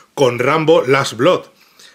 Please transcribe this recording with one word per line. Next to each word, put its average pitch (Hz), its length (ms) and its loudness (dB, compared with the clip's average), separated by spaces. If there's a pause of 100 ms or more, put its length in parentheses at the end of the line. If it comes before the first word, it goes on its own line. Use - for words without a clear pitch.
(140)
con 120 240 0
Rambo 151 480 2
Last 135 280 -2
Blood. 147 320 -2 (480)